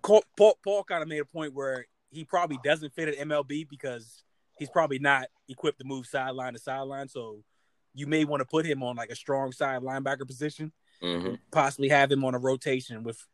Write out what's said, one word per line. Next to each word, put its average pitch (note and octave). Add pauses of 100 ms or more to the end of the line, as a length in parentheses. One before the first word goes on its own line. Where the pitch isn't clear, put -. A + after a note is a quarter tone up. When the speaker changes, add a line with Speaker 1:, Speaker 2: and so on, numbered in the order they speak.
Speaker 1:
Col-, G#3 (120)
Paul, G#3
Paul G3
kinda E3
made D3+
a D3
point D3+
where C3 (240)
he D#3+
probably E3+
doesn't D3+
fit D#3+
at C#3+
M D3
L D3
B D3
because B2+ (360)
he's C#3+
probably D3
not C#3 (220)
equipped C#3+
to C3+
move C3
sideline C3
to A#2+
sideline. C3+
So A2 (520)
you C#3
may D#3
wanna C#3+
put D#3+
him C#3
on, B2
like, A#2
a A#2+
strong C3+
side C3
linebacker C3+
position, D3 (320)
Speaker 2:
Mm-hmm. F2 (140)
Speaker 1:
possibly C#3
have C#3
him C#3
on B2+
a B2
rotation C3
with A2+